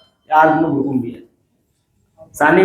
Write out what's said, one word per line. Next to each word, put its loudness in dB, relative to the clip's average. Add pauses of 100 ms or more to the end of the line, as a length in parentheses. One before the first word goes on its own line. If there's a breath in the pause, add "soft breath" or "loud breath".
(300)
யாருக்குமே 2
கொடுக்க -4
முடியாது. -12 (1080)
சனி 2